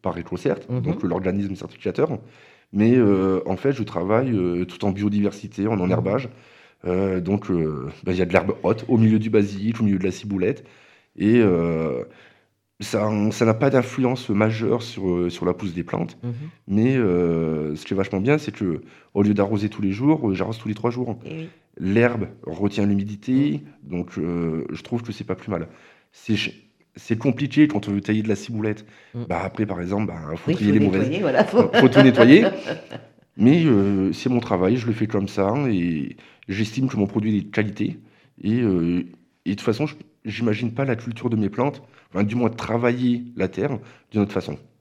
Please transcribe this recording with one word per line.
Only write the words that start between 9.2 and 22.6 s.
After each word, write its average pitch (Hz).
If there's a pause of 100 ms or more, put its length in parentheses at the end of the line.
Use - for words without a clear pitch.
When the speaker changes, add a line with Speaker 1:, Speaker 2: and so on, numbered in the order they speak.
Speaker 1:
basilic, 104
au -
milieu 98
de 92
la 95
ciboulette. 98 (540)
Et, 107
euh, 82 (760)
ça, 107 (200)
ça 113
n'a 110
pas 135
d'influence 127
majeure 113
sur, 95
euh, 87
sur 87
la 90
pousse 90
des 85
plantes. -
Speaker 2:
Mhm. 120 (360)
Speaker 1:
Mais, 113
euh, 82
ce -
qui -
est 95
vachement 95
bien, 143
c'est 147
que 87 (320)
au 101
lieu 104
d'arroser 101
tous -
les 98
jours, 131
euh, 95
j'arrose 95
tous -
les 107
trois 120
jours. 120
Speaker 2:
Eh -
oui. 160 (280)
Speaker 1:
L'herbe 113 (160)
retient 101